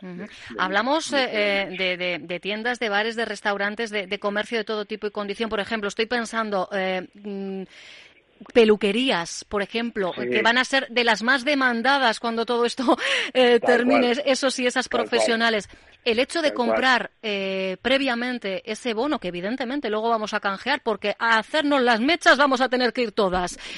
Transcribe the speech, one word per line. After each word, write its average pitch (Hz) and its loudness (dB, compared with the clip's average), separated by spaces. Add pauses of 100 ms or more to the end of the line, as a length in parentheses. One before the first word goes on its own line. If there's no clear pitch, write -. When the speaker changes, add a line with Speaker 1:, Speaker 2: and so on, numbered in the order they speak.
Speaker 1:
Ujú. 185 -14
Speaker 2:
De, 175 -14
de, 208 -14 (300)
Speaker 1:
Hablamos, 220 0
Speaker 2:
de 285 0
Speaker 1:
eh, 262 2
eh, 208 0
Speaker 2:
coronavirus. 185 -10
Speaker 1:
de, 180 -2
de, 175 -4
de 170 -8
tiendas, 220 -4
de 226 -2
bares, 214 -2
de 233 -2
restaurantes, 208 -4
de, 208 -4
de 196 -4
comercio 208 -2
de 208 -2
todo 214 -4
tipo 214 -6
y 202 -6
condición. 208 -4
Por 208 -2
ejemplo, 202 -4
estoy 226 -2
pensando, 220 -2
eh, 185 -2 (100)
mm, 196 -8 (880)
peluquerías, 214 2
por 208 -2
ejemplo, 220 -4
Speaker 2:
Sí. 247 -4
Speaker 1:
que 220 0
van 226 4
a 254 2
ser 269 -2
de 233 0
las 220 2
más 247 2
demandadas 262 2
cuando 233 -2
todo 240 0
esto, 247 -4
<laughs> 403 0
eh, 240 6
Speaker 2:
Tal 240 4
Speaker 1:
termine, 247 4
Speaker 2:
cual. 285 -2
Speaker 1:
eso 269 2
sí, 247 -2
esas 247 -2
Speaker 2:
Tal 247 0
cual. 214 -4
Speaker 1:
profesionales. 226 2 (340)
El 233 0
hecho 302 -2
de 302 2
Speaker 2:
Tal - -2
cual. 240 0
Speaker 1:
comprar, 240 2 (120)
eh, 190 -2
previamente 240 0
ese 220 -4
bono, 254 0
que 180 -6
evidentemente 226 -4
luego 214 0
vamos 214 0
a 208 -2
canjear, 220 -2
porque 208 -2
a 226 4
hacernos 285 2
las 240 4
mechas 311 4
vamos 269 4
a 254 2
tener 254 2
que 254 -2
ir 214 -2
todas. 180 0 (200)